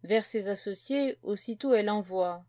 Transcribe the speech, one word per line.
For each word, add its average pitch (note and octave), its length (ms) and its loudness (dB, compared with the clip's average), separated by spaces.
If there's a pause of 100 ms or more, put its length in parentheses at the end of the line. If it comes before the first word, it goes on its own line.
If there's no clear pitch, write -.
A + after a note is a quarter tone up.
Vers G#3 200 2
ses G3+ 260 -2
associés, B3+ 720 -2
aussitôt A3 500 0
elle G#3 160 4
envoie. F#3 600 -2